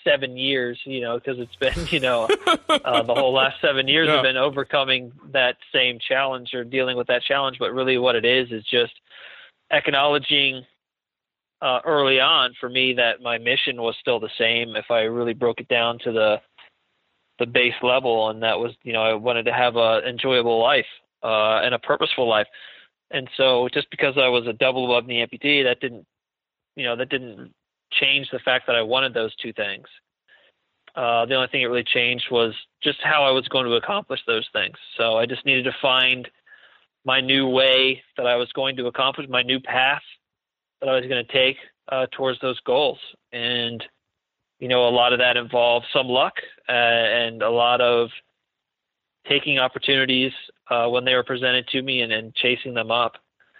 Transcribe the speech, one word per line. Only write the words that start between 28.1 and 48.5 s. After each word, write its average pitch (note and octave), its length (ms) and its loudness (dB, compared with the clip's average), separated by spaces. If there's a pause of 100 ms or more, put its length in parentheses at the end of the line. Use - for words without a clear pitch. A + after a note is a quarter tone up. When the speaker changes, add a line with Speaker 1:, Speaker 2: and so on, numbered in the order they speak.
Speaker 1:
the B2+ 80 -6
fact B2+ 280 0
that B2 80 2
I A#2 60 2
wanted B2 320 0
those A2 220 -4
two A#2 160 -10
things. G#2 340 -8 (1120)
Uh, A#2 300 2
the C3 100 0
only B2+ 140 0
thing C#3 120 -2
it B2 40 0
really B2 180 -2
changed B2 480 -2
was A#2 220 2 (280)
just D3 220 -2
how D3+ 200 2
I C3+ 80 4
was B2+ 180 0
going C3 160 0
to A#2+ 80 0
accomplish D#3+ 520 -4
those A2+ 280 -2
things. G2 240 -4 (200)
So A2+ 200 0
I A2+ 80 2
just A#2+ 200 -8
needed C3 200 2
to C3 160 -4
find B2+ 460 2 (760)
my C3 160 0
new C3+ 280 2
way C3 540 4 (140)
that B2+ 100 -2
I B2 120 2
was B2 160 -4
going C3+ 240 -4
to B2 100 -4
accomplish, C3+ 400 -2
my B2+ 160 0
new C3 160 -2
path C3 420 0 (800)
that C#3 100 -4
I C3 40 2
was B2+ 100 0
gonna B2+ 220 -4
take, C3 320 0 (340)
uh, C3 220 -2
towards C3 260 -4
those B2+ 220 -4
goals. C3 360 0 (360)
And, A#2+ 500 -4 (760)
you C3 100 -6
know, B2 180 4
a - 20 2
lot B2 220 4
of A#2+ 80 2
that B2 160 2
involved A#2+ 560 0
some C3 160 0
luck, C3+ 260 0 (360)
uh, - 20 -2
and A#2 720 0
a G#2+ 60 2
lot A#2+ 320 2
of A#2+ 280 2 (1160)